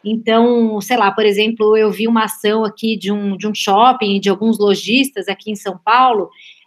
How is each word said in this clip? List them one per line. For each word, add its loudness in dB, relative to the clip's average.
Então, 0
sei -2
lá, 2
por 0
exemplo, 2
eu 2
vi -4
uma 0
ação -2
aqui -4
de -6
um, -4
de -8
um -4
shopping, 2
de -2
alguns 0
lojistas 0
aqui -8
em -6
São -10
Paulo, 2